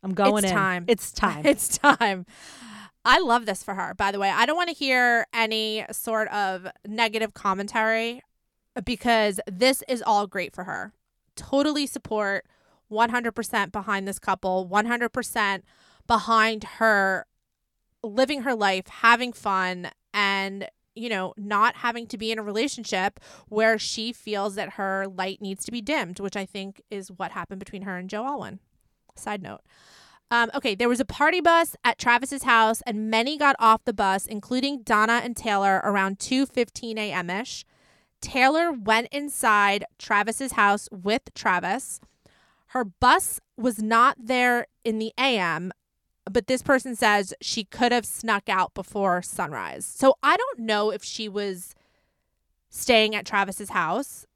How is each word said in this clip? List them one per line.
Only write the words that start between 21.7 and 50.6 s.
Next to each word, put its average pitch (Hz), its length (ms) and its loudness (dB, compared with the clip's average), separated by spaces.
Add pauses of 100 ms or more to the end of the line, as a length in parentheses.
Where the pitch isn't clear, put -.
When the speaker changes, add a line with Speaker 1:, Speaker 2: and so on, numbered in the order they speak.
Speaker 2:
having 233 300 -6
to 247 100 -10
be 220 140 -4
in 220 80 -4
a 214 40 -8
relationship 208 760 -4 (300)
where 220 300 2
she 226 340 -6
feels 208 420 -4
that 190 180 -6
her 196 340 -4
light 190 340 -8
needs 196 240 -8
to - 60 -12
be 240 100 -6
dimmed, 208 380 -4
which 196 180 -6
I 196 80 -6
think 196 360 -12 (100)
is 196 200 -10
what 180 200 -8
happened 190 280 -10
between 196 240 -12
her 190 140 -8
and 185 120 -10
Joe 214 160 -6
Alwyn. 226 340 -8 (560)
Side 208 260 -8
note. 104 200 -14 (680)
Um, 233 240 2
okay, 262 180 -2
there 233 160 0
was 240 100 2
a 262 60 0
party 330 360 0
bus 330 420 4
at 240 160 2
Travis's 240 440 0
house, 226 440 4
and 220 240 -4
many 240 260 0
got 277 220 4
off 226 260 6
the 247 80 -2
bus, 196 320 0
including 254 560 -4
Donna 220 420 2
and 240 140 -8
Taylor, 196 460 2
around 196 360 0
two 262 280 0
fifteen 226 500 -4
A 208 140 -4
M 175 180 -4
ish. 202 360 -6 (540)
Taylor 311 520 2
went 220 400 0
inside 208 720 2 (160)
Travis's 220 540 -2
house 202 380 4
with 202 320 -2 (120)
Travis. 185 640 -2 (680)
Her 254 180 -2
bus 254 540 2 (180)
was 220 260 -2
not 226 340 4
there 247 480 2 (180)
in 220 140 -2
the 220 220 -4
A 254 180 2
M, 175 340 -2 (600)
but 214 160 0
this 254 160 0
person 262 320 0
says 208 460 2
she - 240 -4
could 240 260 0
have 240 140 0
snuck 214 440 -4
out 190 240 0
before 190 480 -2
sunrise. 120 640 -8
So - 380 4
I 330 140 4
don't 494 220 -4
know 214 300 0